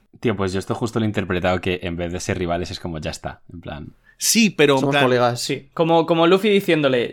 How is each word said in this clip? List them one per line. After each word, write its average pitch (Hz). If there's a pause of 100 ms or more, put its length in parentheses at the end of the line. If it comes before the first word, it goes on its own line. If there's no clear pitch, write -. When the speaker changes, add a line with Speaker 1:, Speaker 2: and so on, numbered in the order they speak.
(220)
Speaker 1:
Tío, 110
pues 95
yo 98
esto -
justo 117
lo 110
he 107
interpretado 92
que 90
en 87
vez 85
de 90
ser 92
rivales 87
es 90
como, 85
"Ya 78
está", - (120)
en 85
plan. 73 (240)
Speaker 2:
Sí, 220
pero 143
en 135
Speaker 3:
Somos 139
Speaker 2:
plan 143
Speaker 3:
colegas. 123
Speaker 4:
Sí, -
como, 165
como 165
Luffy 190
diciéndole, 151